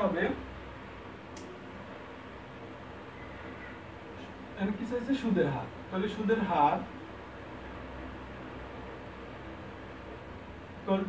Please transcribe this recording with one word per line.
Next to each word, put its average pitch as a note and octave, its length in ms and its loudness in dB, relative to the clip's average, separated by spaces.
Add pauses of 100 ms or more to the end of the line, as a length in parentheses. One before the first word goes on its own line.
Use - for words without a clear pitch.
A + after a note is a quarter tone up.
হবে, F3 180 6 (4000)
এখানে G3+ 260 4
কি - 120 -2
চাইছে? B3 320 2
সুদের F3+ 320 8
হার। - 140 0 (220)
তাহলে G3 260 4
সুদের G#3+ 340 6
হার C#3+ 280 10 (4000)
equal G3 260 6